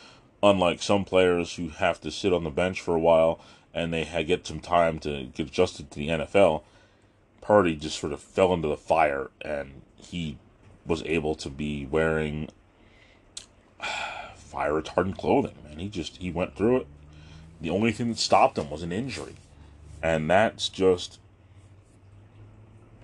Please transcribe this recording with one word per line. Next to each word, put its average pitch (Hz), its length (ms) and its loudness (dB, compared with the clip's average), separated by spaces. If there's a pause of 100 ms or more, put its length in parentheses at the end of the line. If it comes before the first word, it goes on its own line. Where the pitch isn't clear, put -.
(440)
Unlike 92 380 4
some 101 240 0
players 90 500 2
who 85 140 -8
have 85 320 -2
to 76 100 -8
sit 95 220 0
on 85 100 0
the 80 60 -4
bench 87 320 -2
for 87 140 -2
a 82 40 2
while 82 400 4 (340)
and 82 200 -4
they 82 100 -2
ha-, 80 200 -4
get 85 220 0
some 78 140 -10
time 82 400 2
to 71 340 -6
get 78 140 -6
adjusted 78 440 -2
to - 80 -12
the 73 100 -6
N 82 100 0
F - 160 -4
L, 85 300 4 (760)
Purdy 90 360 4
just 76 200 -8
sort 80 140 -6
of 69 100 -8
fell 92 320 2
into 80 140 0
the 73 80 0
fire, 73 560 0 (100)
and 69 400 -8 (140)
he 80 420 -10 (480)
was 82 180 -2
able 78 320 -2
to - 140 -10
be 71 360 -8
wearing 78 640 -2 (1300)
<sighs> - 560 -10
fire-retardant 78 800 -4
clothing, 117 460 0
man. 76 160 -16
He 95 80 -8
just, 90 300 -10
he 90 120 -8
went 87 280 -6
through 117 200 2
it. 127 100 -4 (720)
The 80 80 -6
only 104 240 0
thing 120 160 -4
that 110 100 -6
stopped - 380 4
him 76 120 -6
was 78 140 -8
an 85 80 -6
injury. 95 440 -8 (680)
And 80 260 0
that's 101 380 2
just - 520 0 (1800)